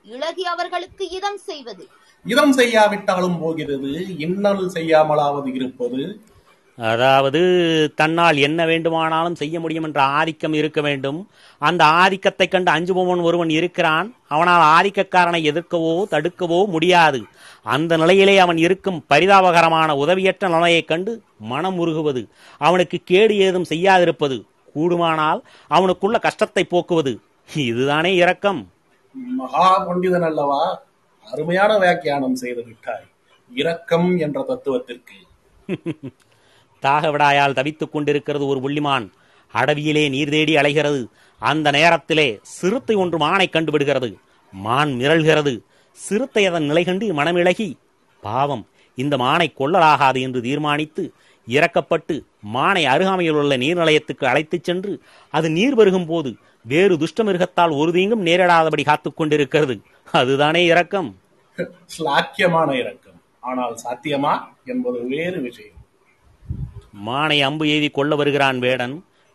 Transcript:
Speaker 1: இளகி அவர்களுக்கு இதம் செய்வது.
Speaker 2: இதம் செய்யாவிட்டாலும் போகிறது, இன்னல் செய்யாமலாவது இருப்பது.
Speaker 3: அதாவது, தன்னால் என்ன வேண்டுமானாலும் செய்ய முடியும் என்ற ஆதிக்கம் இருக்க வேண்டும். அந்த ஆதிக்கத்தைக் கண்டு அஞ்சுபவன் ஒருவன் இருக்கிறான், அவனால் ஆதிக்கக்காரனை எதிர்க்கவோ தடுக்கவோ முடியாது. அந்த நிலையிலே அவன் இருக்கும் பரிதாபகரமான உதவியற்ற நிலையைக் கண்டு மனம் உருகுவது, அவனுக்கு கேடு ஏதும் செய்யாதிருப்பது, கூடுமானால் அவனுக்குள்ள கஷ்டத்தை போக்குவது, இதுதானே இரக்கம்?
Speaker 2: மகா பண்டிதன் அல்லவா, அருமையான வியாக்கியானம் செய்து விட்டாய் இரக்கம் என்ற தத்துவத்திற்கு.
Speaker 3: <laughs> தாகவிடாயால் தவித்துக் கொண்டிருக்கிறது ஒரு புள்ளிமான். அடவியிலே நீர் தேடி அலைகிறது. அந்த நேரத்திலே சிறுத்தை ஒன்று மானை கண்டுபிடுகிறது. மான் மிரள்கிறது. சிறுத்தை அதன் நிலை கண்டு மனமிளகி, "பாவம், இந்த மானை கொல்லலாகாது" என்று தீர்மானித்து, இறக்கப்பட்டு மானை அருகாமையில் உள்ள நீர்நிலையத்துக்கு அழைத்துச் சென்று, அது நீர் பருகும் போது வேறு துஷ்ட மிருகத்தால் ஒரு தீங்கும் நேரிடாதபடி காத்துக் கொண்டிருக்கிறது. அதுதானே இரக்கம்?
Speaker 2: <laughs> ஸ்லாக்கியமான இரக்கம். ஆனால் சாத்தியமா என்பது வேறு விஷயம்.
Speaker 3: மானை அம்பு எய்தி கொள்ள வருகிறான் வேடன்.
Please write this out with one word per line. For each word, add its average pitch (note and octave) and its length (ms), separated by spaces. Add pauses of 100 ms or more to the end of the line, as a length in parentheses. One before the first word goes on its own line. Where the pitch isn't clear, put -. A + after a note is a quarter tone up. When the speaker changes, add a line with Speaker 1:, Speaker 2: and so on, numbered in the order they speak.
Speaker 1:
இளகி D#4 400
அவர்களுக்கு F4 680
இதம் G4+ 260
செய்வது. B3 520 (380)
Speaker 2:
இதம் C4+ 260
செய்யாவிட்டாலும் G3+ 840
போகிறது, D3+ 760
இன்னல் F#3+ 560
செய்யாமலாவது D3+ 840
இருப்பது. B2+ 640 (560)
Speaker 3:
அதாவது, C#3+ 1200
தன்னால் E3 400
என்ன D3+ 280
வேண்டுமானாலும் D#3+ 720
செய்ய D#3+ 260
முடியும் D#3+ 240
என்ற D3 180
ஆதிக்கம் D#3 500
இருக்க D3+ 280
வேண்டும். C#3+ 500 (280)
அந்த E3 260
ஆதிக்கத்தைக் F#3 640
கண்டு F3+ 220
அஞ்சுபவன் F3+ 500
ஒருவன் E3+ 280
இருக்கிறான், E3 640 (140)
அவனால் E3+ 540
ஆதிக்கக்காரனை F3+ 600
எதிர்க்கவோ E3 680
தடுக்கவோ E3+ 560
முடியாது. E3 560 (400)
அந்த D#3 340
நிலையிலே F#3+ 420
அவன் F3 180
இருக்கும் F3 520
பரிதாபகரமான E3 800
உதவியற்ற F#3 580
நிலையைக் E3+ 400
கண்டு G3 340 (160)
மனம் E3 480
உருகுவது, D3+ 420 (300)
அவனுக்கு F3 460
கேடு G#3+ 320
ஏதும் F#3 320
செய்யாதிருப்பது, E3 760 (300)
கூடுமானால் E3 720 (260)
அவனுக்குள்ள F#3+ 500
கஷ்டத்தை F3+ 440
போக்குவது, D#3+ 560 (340)
இதுதானே C#3+ 600
இரக்கம்? F3 560 (640)
Speaker 2:
மகா F3 520
பண்டிதன் F3+ 360
அல்லவா, D3+ 580 (500)
அருமையான F#3 460
வியாக்கியானம் C#3+ 560
செய்து B2 300
விட்டாய் A2+ 400 (500)
இரக்கம் E3+ 640
என்ற C#3+ 240
தத்துவத்திற்கு. B2+ 720 (520)
Speaker 3:
<laughs> - 180 (960)
தாகவிடாயால் C#3+ 680
தவித்துக் C#3+ 400
கொண்டிருக்கிறது C#3+ 540
ஒரு C3+ 140
புள்ளிமான். C#3 500 (440)
அடவியிலே D3 540
நீர் C#3+ 220
தேடி D#3 260
அலைகிறது. C#3+ 520 (300)
அந்த D3 320
நேரத்திலே D3+ 720
சிறுத்தை A3 540
ஒன்று F3 220
மானை F3 320
கண்டுபிடுகிறது. C#3+ 640 (380)
மான் A#2 380
மிரள்கிறது. D3 720 (320)
சிறுத்தை G#3+ 540
அதன் E3+ 180
நிலை D#3+ 200
கண்டு F#3 300
மனமிளகி, F3 600 (460)
"பாவம், B2 460 (280)
இந்த C#3 220
மானை C#3+ 420
கொல்லலாகாது" C#3 640
என்று B2+ 220
தீர்மானித்து, D3 680 (360)
இறக்கப்பட்டு D#3+ 760 (300)
மானை E3 300
அருகாமையில் E3+ 480
உள்ள C#3+ 240
நீர்நிலையத்துக்கு D#3 680
அழைத்துச் D3+ 400
சென்று, F#3 380 (280)
அது D#3+ 200
நீர் A3 240
பருகும் F#3+ 320
போது D3+ 300 (280)
வேறு E3 340
துஷ்ட E3 240
மிருகத்தால் F3 540
ஒரு D#3+ 160
தீங்கும் G3 340
நேரிடாதபடி E3 580
காத்துக் D3+ 320
கொண்டிருக்கிறது. D3 640 (320)
அதுதானே D3 520
இரக்கம்? E3 520 (400)
Speaker 2:
<laughs> - 420
ஸ்லாக்கியமான D#3+ 760
இரக்கம். A2 500 (180)
ஆனால் B2 440
சாத்தியமா C#3+ 560 (240)
என்பது B2 420
வேறு E3 340
விஷயம். - 340 (1300)
Speaker 3:
மானை D3 340
அம்பு D3+ 280
எய்தி D3+ 200
கொள்ள D3 280
வருகிறான் C#3 420
வேடன். B2+ 460 (300)